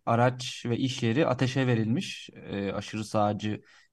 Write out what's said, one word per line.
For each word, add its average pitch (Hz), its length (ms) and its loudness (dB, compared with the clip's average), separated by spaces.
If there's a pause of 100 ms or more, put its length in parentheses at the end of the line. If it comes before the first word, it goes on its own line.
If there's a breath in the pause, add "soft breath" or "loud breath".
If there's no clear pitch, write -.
araç 123 600 2
ve 120 120 0
iş 131 260 -2
yeri 117 240 4
ateşe 127 400 2
verilmiş. 120 640 0 (220)
E, 98 200 -2
aşırı 107 320 -6
sağcı 104 580 0 (320)